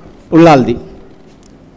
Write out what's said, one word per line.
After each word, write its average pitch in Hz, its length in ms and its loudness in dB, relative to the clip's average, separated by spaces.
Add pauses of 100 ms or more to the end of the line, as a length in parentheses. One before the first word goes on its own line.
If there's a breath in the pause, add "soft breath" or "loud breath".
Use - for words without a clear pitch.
(320)
ಉಳ್ಳಾಲ್ದಿ, 151 420 0 (1040)